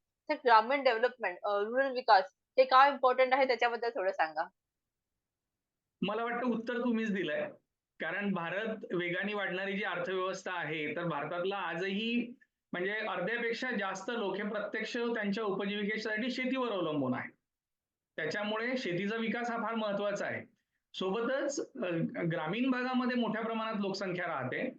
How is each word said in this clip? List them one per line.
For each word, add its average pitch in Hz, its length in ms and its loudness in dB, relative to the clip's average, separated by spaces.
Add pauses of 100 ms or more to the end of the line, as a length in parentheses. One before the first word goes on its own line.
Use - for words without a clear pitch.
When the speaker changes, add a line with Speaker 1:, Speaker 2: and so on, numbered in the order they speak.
Speaker 1:
तर - 300 -4
ग्रामीण 247 500 6
डेव्हलपमेंट, 226 600 2
अ, 208 60 0
रुरल 233 420 2
विकास 247 320 6 (340)
हे 262 60 10
का 262 240 8
इम्पॉर्टंट 254 460 4
आहे 269 140 6
त्याच्याबद्दल 233 420 2
थोडं 196 220 0
सांगा. 160 360 -2 (1500)
Speaker 2:
मला 214 220 0
वाटतं 240 240 -2
उत्तर 233 300 -2
तुम्हीच 220 360 2
दिलंय, 151 360 0 (500)
कारण 190 340 -2
भारत 180 420 -2 (180)
वेगाने 180 400 -2
वाढणारी 196 400 -2
जी 202 100 -2
अर्थव्यवस्था 185 680 -4
आहे 156 440 -4
तर 170 80 -4
भारतातला 175 520 -2
आजही 196 760 -2 (380)
म्हणजे 185 200 -2
अर्ध्यापेक्षा 226 880 -2
जास्त 190 360 -4
लोक 196 200 -2
हे 202 80 -4
प्रत्यक्ष 214 540 -4
त्यांच्या 226 460 -2
उपजीविकेसाठी 208 840 -2
शेतीवर 254 420 -2
अवलंबून 151 420 0
आहे. - 160 -6 (840)
त्याच्यामुळे 214 640 -2
शेतीचा 196 380 -2
विकास 233 340 -2
हा 233 80 -2
फार 214 180 -2
महत्त्वाचा 202 500 -2
आहे. 117 200 -6 (500)
सोबतच, 262 640 -2
अ, 208 300 -4 (420)
ग्रामीण 185 400 0
भागामध्ये 247 460 0
मोठ्या 226 260 0
प्रमाणात 226 360 -2
लोकसंख्या 190 480 -2
राहते, 151 520 -4